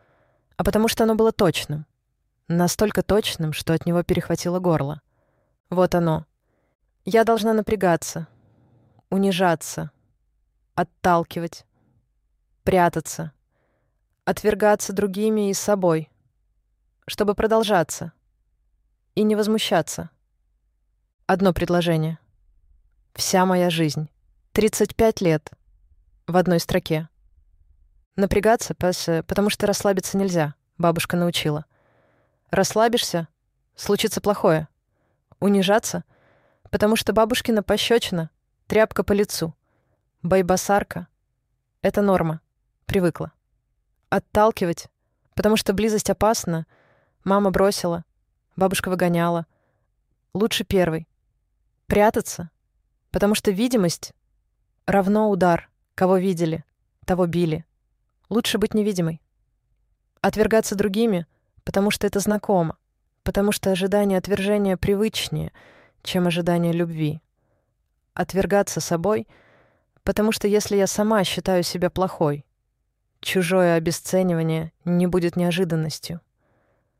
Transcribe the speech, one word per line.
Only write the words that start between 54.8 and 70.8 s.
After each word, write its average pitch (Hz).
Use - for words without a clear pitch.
равно 202
удар. 175
Кого 185
видели, 170
того 180
били. 160
Лучше 226
быть 214
невидимой. 180
Отвергаться 214
другими, 202
потому 202
что -
это 202
знакомо, 190
потому 202
что -
ожидание 190
отвержения 196
привычнее, 196
чем 180
ожидание 170
любви. 160
Отвергаться 190
собой, 190
потому 208
что -
если 208
я 190